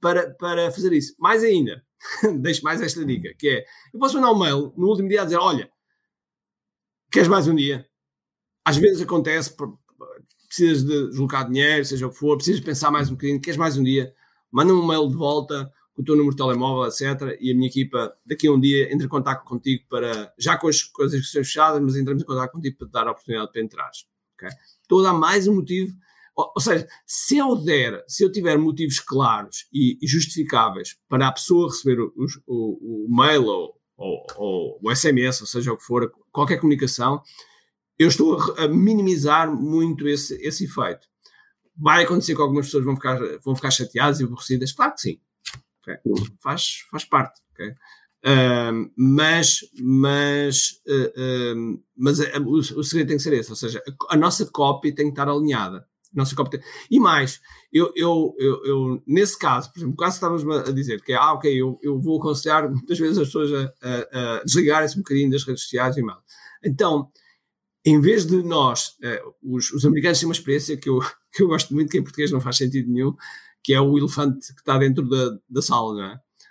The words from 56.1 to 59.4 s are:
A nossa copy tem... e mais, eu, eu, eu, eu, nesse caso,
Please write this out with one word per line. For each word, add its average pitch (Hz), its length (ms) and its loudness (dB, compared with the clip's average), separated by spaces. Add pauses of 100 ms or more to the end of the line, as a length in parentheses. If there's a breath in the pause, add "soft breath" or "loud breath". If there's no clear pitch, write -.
A 190 40 -8
nossa 135 180 -2
copy 135 220 -2
tem... - 40 -12 (300 loud breath)
e 285 80 8
mais, 156 400 2 (320 soft breath)
eu, 170 240 4
eu, 165 420 0
eu, 135 280 0
eu, 131 420 -2
nesse 190 320 2
caso, 127 320 0